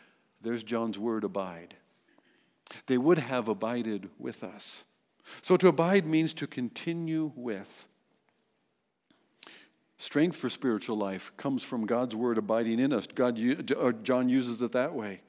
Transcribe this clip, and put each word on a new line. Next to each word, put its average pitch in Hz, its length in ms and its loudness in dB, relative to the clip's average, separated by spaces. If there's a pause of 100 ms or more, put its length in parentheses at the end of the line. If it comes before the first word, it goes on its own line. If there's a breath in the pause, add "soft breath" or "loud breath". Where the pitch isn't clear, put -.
(420 soft breath)
There's 113 220 -4
John's 113 340 -2
word, 110 280 -2
abide. 92 500 -8 (1120 loud breath)
They 127 120 4
would 156 200 6
have 123 320 -2
abided 110 680 -2
with 120 280 -10
us. - 400 -12 (560 loud breath)
So 185 160 6
to 180 100 6
abide 170 380 4
means 160 300 2
to 143 120 -6
continue 160 880 -4
with. 113 520 -8 (2000 loud breath)
Strength 160 400 0
for 127 120 -4
spiritual 113 460 -2
life 98 400 -4
comes 135 280 -2
from 117 220 -4
God's 117 300 0
word 117 220 0
abiding 113 420 2
in 135 140 2
us. 107 140 -2
God, 123 300 0
u-, 123 200 2 (200)
uh, 123 140 2 (120)
John 127 260 2
uses 123 320 0
it 117 100 -2
that 131 220 0
way. 104 360 -8